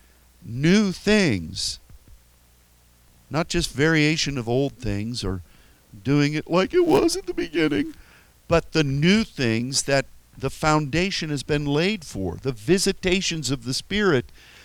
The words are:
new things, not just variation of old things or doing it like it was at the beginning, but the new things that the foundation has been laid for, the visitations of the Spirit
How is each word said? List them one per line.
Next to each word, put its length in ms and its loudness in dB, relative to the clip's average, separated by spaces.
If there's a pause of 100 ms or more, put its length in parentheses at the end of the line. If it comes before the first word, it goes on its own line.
(460)
new 460 2
things, 880 0 (1500)
not 200 -2
just 220 -2
variation 640 2
of 100 -4
old 260 0
things 500 -6
or 180 -4 (640)
doing 300 2
it 160 -6
like 240 0
it 120 4
was 320 4
at 80 -8
the 80 -6
beginning, 600 -2 (540)
but 240 0
the 120 2
new 400 2
things 600 -2
that 220 0 (320)
the 120 -4
foundation 800 0
has 140 -4
been 220 -2
laid 380 0
for, 380 -6
the 100 -4
visitations 1000 0
of 140 -4
the 80 -4
Spirit 520 0 (380)